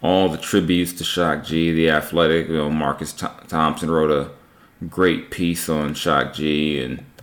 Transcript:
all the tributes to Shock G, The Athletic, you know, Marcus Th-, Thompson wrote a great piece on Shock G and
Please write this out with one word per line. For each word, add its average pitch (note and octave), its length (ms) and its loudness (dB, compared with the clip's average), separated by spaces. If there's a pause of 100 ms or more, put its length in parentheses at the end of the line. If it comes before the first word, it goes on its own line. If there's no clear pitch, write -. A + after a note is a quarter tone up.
all F#2 300 4
the D#2 80 -6
tributes F2 560 0
to D#2+ 100 -8
Shock D#2 400 -2
G, E2 280 0
The D#2+ 180 4
Athletic, D#2+ 580 2
you D#2+ 80 -2
know, D2+ 140 0
Marcus D2+ 420 -4
Th-, - 180 -8 (180)
Thompson D#2+ 420 0
wrote D#2 200 4
a C#2+ 200 0 (580)
great F2+ 420 0
piece E2+ 380 -2
on D2+ 260 -2
Shock C#2 380 0
G D2+ 500 0
and B1+ 220 -8 (180)